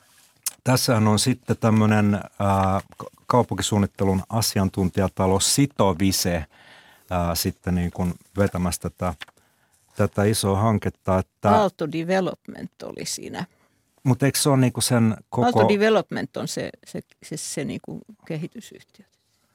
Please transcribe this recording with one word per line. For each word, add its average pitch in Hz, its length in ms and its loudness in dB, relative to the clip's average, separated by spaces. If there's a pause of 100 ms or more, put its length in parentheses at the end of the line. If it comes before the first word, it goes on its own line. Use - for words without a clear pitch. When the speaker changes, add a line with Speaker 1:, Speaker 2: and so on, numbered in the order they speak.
(640)
Speaker 1:
Tässähän 123 440 2
on 107 100 4
sitten 123 380 -2
tämmönen, 107 640 2 (180)
ää, 98 420 0 (180)
k-, - 60 -10 (220)
kaupunkisuunnittelun 98 1000 0
asiantuntijatalo 95 1120 0
Sitovise, 95 1040 0 (640)
ää, 85 240 -2
sitten 90 400 -4
niin 87 160 0
kuin 90 240 -4 (240)
vetämässä 90 420 -2 (100)
tätä, 87 240 -6 (840)
tätä 101 280 0
isoa 101 340 0
hanketta, 101 600 0
että - 320 -2
Speaker 2:
Aalto 185 420 2
Development 170 920 -6
oli - 240 -12
siinä. - 400 -10 (580)
Speaker 1:
Mut 127 180 2
eikö 139 160 2
se - 100 0
ole 135 80 4
niinku 127 240 2
sen 113 360 2 (120)
koko - 160 0
Speaker 2:
Aalto 110 240 4
Development 165 680 0
on - 120 -8
se, 101 220 -8 (160)
se, - 140 -12 (220)
se, - 140 -14
se - 280 -8
niinku - 360 -10 (260)
kehitysyhtiö. - 800 -14 (500)